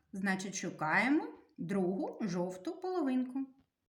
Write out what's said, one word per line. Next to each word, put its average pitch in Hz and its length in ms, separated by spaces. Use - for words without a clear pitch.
Значить, 190 420
шукаємо 196 720
другу 190 600
жовту 185 600
половинку. 269 640